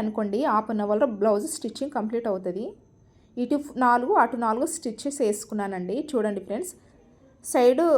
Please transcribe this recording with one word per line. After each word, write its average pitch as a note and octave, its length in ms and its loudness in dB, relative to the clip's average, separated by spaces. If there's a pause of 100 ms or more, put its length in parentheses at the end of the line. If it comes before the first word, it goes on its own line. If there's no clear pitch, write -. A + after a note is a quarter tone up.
అనుకోండి, G#3+ 380 -2 (120)
హాఫ్ G#3+ 220 0
అన్ G#3 100 0
అవర్లో G#3+ 220 2 (140)
బ్లౌజ్ G#3+ 260 2 (100)
స్టిచ్చింగ్ C4+ 400 -6
కంప్లీట్ A#3 340 -4
అవుతుంది. F#3 340 -4 (800)
ఇటు B3 220 0
ఫ్-, - 100 -16 (100)
నాలుగు, B3 280 4 (100)
అటు A#3 140 0 (100)
నాలుగు A#3 200 0 (100)
స్టిచెస్ C4 480 -8
వేసుకున్నానండి. G3+ 720 -4 (160)
చూడండి G#3 360 0
ఫ్రెండ్స్, A#3 240 -6 (800)
సైడ్ B3+ 320 6 (140)